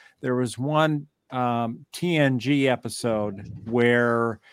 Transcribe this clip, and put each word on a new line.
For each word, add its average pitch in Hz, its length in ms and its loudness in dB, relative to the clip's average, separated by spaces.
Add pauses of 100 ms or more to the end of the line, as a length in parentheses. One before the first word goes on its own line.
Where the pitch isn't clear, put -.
(200)
there 127 160 -2
was 123 200 -2
one, 151 520 0 (240)
um, 120 600 -4
T 175 260 -2
N 135 200 4
G 135 300 0
episode 107 840 -2 (140)
where 120 760 2 (140)